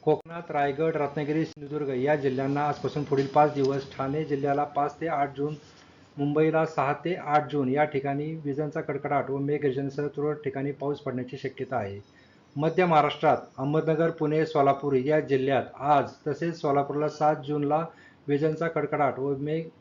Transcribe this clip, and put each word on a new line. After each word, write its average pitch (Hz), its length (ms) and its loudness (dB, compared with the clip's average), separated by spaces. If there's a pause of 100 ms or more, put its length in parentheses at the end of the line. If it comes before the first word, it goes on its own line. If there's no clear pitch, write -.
कोकणात 165 480 -2
रायगड, 147 440 0
रत्नागिरी, 151 500 -2
सिंधुदुर्ग 147 440 -6
या 135 260 2
जिल्ह्यांना 139 520 0
आजपासून 143 360 -4
पुढील 139 240 0
पाच 147 260 6
दिवस, 139 440 0
ठाणे 139 280 -2
जिल्ह्याला 143 380 0
पाच 143 380 -2
ते 160 60 -4
आठ 139 300 -2
जून, 147 180 -4 (640)
मुंबईला 156 480 4
सहा 143 280 0
ते 165 220 -4
आठ 147 360 0
जून 143 180 0
या 143 140 2
ठिकाणी 143 520 -2
विजांचा 147 460 -4
कडकडाट 139 500 -2
व 135 60 -2
मेघगर्जनेसह 139 680 -2
तुरळक 147 360 -4
ठिकाणी 139 280 -4
पाऊस 143 280 -4
पडण्याची 127 380 -6
शक्यता 131 380 -6
आहे. 101 240 -4 (560)
मध्य 160 300 2
महाराष्ट्रात 147 520 4 (200)
अहमदनगर, 151 520 2
पुणे, 156 360 0
सोलापूर 139 480 2
या 143 260 4
जिल्ह्यात 131 440 2 (160)
आज, 139 300 2 (180)
तसेच 165 340 -4
सोलापूरला 143 480 2
सात 156 260 2 (120)
जूनला 147 380 0 (420)
विजांचा 156 400 0
कडकडाट 143 520 0
व 139 180 -2
मेघ 156 300 -4 (140)